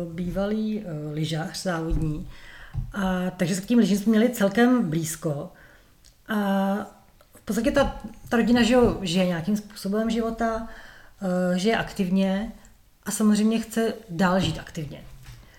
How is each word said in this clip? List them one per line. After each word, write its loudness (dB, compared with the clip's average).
bývalý, -2
eh, -8
lyžař -4
závodní. -2
A, -2
takže 0
se -4
k -10
tím 4
lyžím 4
jsme 0
měli 6
celkem 2
blízko. -4
A -4
v -20
podstatě 0
ta, 2
ta 2
rodina, 4
že 4
jo, 6
žije 2
nějakým 0
způsobem -4
života, -2
eh, 2
žije 2
aktivně 0
a -10
samozřejmě 4
chce -2
dál 2
žít 0
aktivně. -12